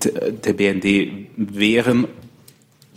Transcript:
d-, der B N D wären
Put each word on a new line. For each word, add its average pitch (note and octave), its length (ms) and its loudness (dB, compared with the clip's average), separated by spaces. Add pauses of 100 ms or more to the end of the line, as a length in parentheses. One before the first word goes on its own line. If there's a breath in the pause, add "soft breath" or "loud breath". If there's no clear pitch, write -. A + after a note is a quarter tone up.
d-, - 300 -2
der G#2+ 220 -2
B G2+ 140 0
N F#2+ 120 0
D G2+ 560 0
wären A2+ 720 2 (880)